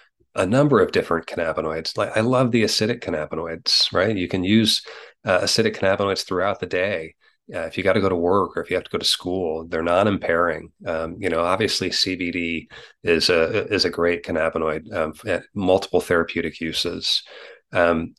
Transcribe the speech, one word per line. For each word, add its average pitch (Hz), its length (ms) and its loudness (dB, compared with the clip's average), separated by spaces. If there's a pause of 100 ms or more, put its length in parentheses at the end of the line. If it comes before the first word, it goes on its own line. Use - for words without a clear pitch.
(360)
a 98 100 2
number 127 340 4
of 87 120 4
different 82 340 0
cannabinoids. 80 720 -4
Like, 107 180 -2
I 110 60 2
love 123 300 2
the 113 120 4
acidic 110 360 0
cannabinoids, 82 920 -2
right? 101 240 2
You 90 120 -2
can 92 160 -2
use, 107 400 4 (400)
uh, 92 180 2
acidic 110 340 0
cannabinoids 98 500 0
throughout 95 340 -2
the 92 60 -6
day. 90 480 -2 (400)
Uh, 90 60 -6
if 82 180 -8
you 90 60 -4
gotta 95 180 4
go 95 80 2
to 92 60 0
work 87 420 0
or 85 60 -4
if - 80 -8
you 92 40 -2
have 87 100 -2
to - 40 -20
go - 80 -6
to 85 80 -4
school, 85 600 -4
they're 82 160 -4
non-impairing. 85 880 0 (160)
Um, 82 320 -6
you 95 100 -2
know, 82 120 0
obviously 92 500 0
C 92 240 -2
B 87 160 -4
D 85 380 -6 (340)
is 85 260 2
a, 82 420 2
is 95 140 2
a 87 60 2
great 85 320 0
cannabinoid, 80 720 -2
um, 78 180 -2 (140)
at 87 160 -2 (100)
multiple 92 480 2
therapeutic 82 580 -2
uses. 85 600 -4 (500)
Um, 85 480 2